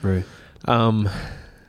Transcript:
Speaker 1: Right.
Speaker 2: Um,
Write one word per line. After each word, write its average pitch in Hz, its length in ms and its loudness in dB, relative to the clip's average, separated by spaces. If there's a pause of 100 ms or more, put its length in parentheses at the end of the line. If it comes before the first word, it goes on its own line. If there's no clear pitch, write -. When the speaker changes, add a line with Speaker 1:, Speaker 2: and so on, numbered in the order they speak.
Speaker 1:
Right. 95 220 2 (400)
Speaker 2:
Um, 113 440 2 (600)